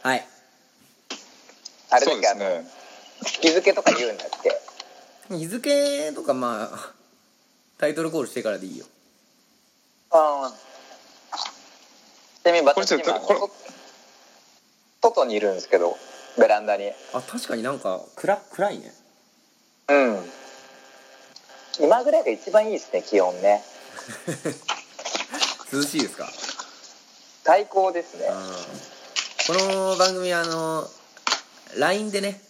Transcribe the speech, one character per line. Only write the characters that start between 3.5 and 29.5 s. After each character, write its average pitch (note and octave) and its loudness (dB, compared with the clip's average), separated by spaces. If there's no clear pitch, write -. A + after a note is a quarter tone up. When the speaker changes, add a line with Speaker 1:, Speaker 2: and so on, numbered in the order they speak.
Speaker 2:
付 F#3 4
と G3+ -2
か - 6
言 B2 -2
う - -4
ん G2 -8
だ - -12
っ - -12
け？ - 0
Speaker 1:
日 D#3+ -6
付 C#4+ 0
と E4 -10
か、 D4+ 0
ま A#2+ -4
あ、 - -14
タ D3+ 0
イ D3+ -2
ト E3 -4
ル D#3+ -2
コ D#3+ -4
ー C3 -2
ル A2 -6
し - -14
て B2 -4
か G#2+ -2
ら G2 -2
で F#2 -12
い F#2 -12
い B1+ -12
よ。 - -16
Speaker 2:
あ D3 4
ー。 - -20
ち - 2
な E3+ 6
み E3+ 4
に D3 2
私、 C#3+ 6
Speaker 3:
こ G3 2
れ G3 -2
ち F3 2
ょ - 0
っ - -2
と、 - -2
Speaker 2:
今、 F#3 -2
Speaker 3:
こ - 0
れ - 2
Speaker 2:
そ-、 - -4
外 C3 6
に A2+ -4
い G#2 2
る G2+ 2
ん F#2+ 0
で F2+ -6
す - -16
け F#2+ 4
ど、 F2 2
ベ A2 10
ラ G#2 6
ン G#2+ -8
ダ G#2 0
に。 G2+ -6
Speaker 1:
あ、 B2+ -4
確 - -12
か - -4
に A2+ -6
な B2+ -4
ん C3+ -8
か、 F#2 -4
暗-、 G3+ 0
暗 G3 -2
い G#2 -10
ね。 - -18
Speaker 2:
う C#3+ 4
ん。 G#2+ 2
今 G#3+ 6
ぐ C#4+ 4
ら - 6
い - -2
が - 0
一 - -6
番 G#3+ 6
い A3 -4
い - -2
で G#3+ -2
す - -12
ね、 F2+ 0
気 - 2
温 F2+ 0
ね。 G2+ 4
Speaker 1:
<laughs> - -20
涼 C#3 0
し C#3+ -2
い - 0
で G#2 -2
す - -14
か？ - -10
Speaker 2:
最 G3 6
高 F#3+ 2
で E3+ -4
す - -16
ね。 E2+ -4
Speaker 1:
う F#2+ -2
ん。 - -4
こ F#3+ 2